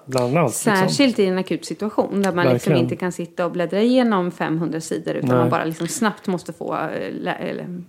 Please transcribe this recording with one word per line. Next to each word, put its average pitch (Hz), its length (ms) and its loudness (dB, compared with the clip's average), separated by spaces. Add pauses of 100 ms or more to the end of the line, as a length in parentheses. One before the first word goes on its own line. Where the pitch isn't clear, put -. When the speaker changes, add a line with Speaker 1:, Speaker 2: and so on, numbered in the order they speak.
Speaker 1:
bland 127 320 2
allt, 139 140 2
liksom. 214 240 2
Speaker 2:
Särskilt 190 420 4
i 202 80 4
en 185 120 2
akut 180 260 -4
situation 202 580 -2
där 190 100 2
man 175 120 2
liksom - 80 6
Speaker 1:
Verkligen. 175 260 2
Speaker 2:
inte 170 180 0
kan 180 160 -4
sitta 175 340 -4
och 170 60 -2
bläddra 180 300 -2
igenom 226 480 4
femhundra 160 500 -2
sidor, 160 340 -6
utan 151 140 -2
Speaker 1:
Nej. 127 100 4
Speaker 2:
man 165 120 4
bara 165 140 0
liksom 165 240 -6
snabbt - 380 -2
måste 175 260 -4
få, - 220 -6
eh, 98 380 -4 (100)
lä-, 175 120 -4
eller 175 540 -8